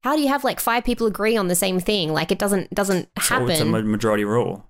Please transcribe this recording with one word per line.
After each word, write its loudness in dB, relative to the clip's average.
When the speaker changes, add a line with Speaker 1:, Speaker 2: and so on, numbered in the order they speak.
Speaker 1:
how 0
do 2
you 2
have, 0
like, -2
five 0
people 0
agree 0
on 0
the 0
same 0
thing? 0
Like, 0
it 0
doesn't, 0
doesn't 0
Speaker 2:
So 0
Speaker 1:
happen. 0
Speaker 2:
it's 0
a 2
ma-, 2
majority 0
rule. -2